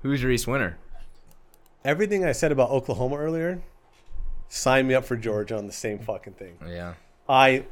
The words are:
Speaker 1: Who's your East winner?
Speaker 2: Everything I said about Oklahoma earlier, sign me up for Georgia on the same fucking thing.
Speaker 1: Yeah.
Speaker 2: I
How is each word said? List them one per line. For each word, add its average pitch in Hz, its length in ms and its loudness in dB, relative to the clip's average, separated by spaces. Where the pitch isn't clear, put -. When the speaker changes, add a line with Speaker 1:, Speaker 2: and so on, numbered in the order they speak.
Speaker 1:
Who's 135 200 0
your 127 80 2
East 120 160 2
winner? 117 320 -2
Speaker 2:
Everything 190 400 0
I 156 80 2
said 156 200 0
about 131 180 4
Oklahoma 127 460 0
earlier, 165 460 -4
sign 131 380 2
me 131 80 4
up 127 100 4
for 127 120 -4
Georgia 110 400 -2
on 104 100 -6
the 98 60 -12
same 104 260 -6
fucking 101 360 -8
thing. 90 220 -18
Speaker 1:
Yeah. 87 280 -10
Speaker 2:
I 131 440 6